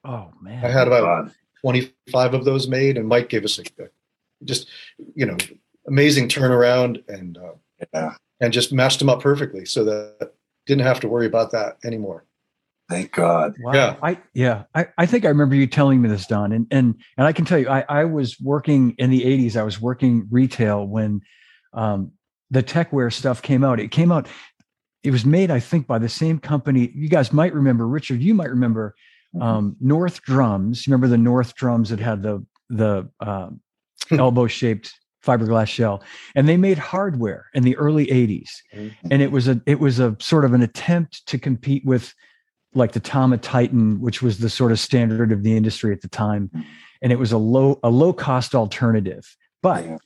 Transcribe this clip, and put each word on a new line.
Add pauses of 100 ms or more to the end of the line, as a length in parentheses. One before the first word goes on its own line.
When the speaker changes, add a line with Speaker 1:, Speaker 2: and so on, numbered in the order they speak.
Speaker 1:
Oh, (100)
man.
Speaker 2:
I
had
about (240)
Speaker 3:
God. (280)
Speaker 2:
twenty-five
of
those
made,
and
Mike
gave
us
a, (200)
a (560)
just, (460)
you
know, (500)
amazing
turnaround,
and,
uh, (420)
Speaker 3:
Yeah. (260)
Speaker 2:
and
just
matched
them
up
perfectly,
so
that (340)
didn't
have
to
worry
about
that
anymore. (640)
Speaker 3:
Thank
God.
Speaker 1:
Wow.
Speaker 2:
Yeah.
Speaker 1:
I, (160)
yeah. (100)
I, (100)
I
think
I
remember
you
telling
me
this,
Don,
and,
and, (200)
and
I
can
tell
you,
I,
I
was
working
in
the
eighties,
I
was
working
retail
when, (500)
um, (380)
the
Techwear
stuff
came
out.
It
came
out, (800)
it
was
made,
I
think,
by
the
same
company.
You
guys
might
remember,
Richard,
you
might
remember, (380)
Speaker 3:
Mm-hmm.
Speaker 1:
um,
North
Drums.
You
remember
the
North
Drums
that
had
the, (240)
the, (120)
uh, (580)
Speaker 2:
Hmm.
Speaker 1:
elbow-shaped (320)
fiberglass
shell? (320)
And
they
made
hardware
in
the
early
eighties. (240)
Speaker 2:
Mm-hmm.
Speaker 1:
And
it
was
a,
it
was
a
sort
of
an
attempt
to
compete
with, (600)
like,
the
Tama
Titan,
which
was
the
sort
of
standard
of
the
industry
at
the
time. (500)
And
it
was
a
low,
a
low-cost
alternative, (380)
but
Speaker 3:
Yeah.